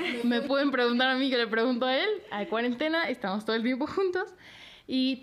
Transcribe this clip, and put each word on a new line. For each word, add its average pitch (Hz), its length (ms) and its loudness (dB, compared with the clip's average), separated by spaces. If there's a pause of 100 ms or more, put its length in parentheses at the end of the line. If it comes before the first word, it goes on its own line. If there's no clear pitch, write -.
(220)
me 240 200 2
pueden 277 280 2
preguntar 247 400 2
a 262 60 2
mí, 269 140 0
que 247 60 2
le 233 120 2
pregunto 233 380 2
a 262 100 2
él. 330 120 2 (220)
Hay 208 160 -4
cuarentena, 247 640 0
estamos 208 360 -4
todo 226 120 0
el 233 60 -2
tiempo 254 260 0
juntos. 370 460 -2 (520)
Y 262 360 0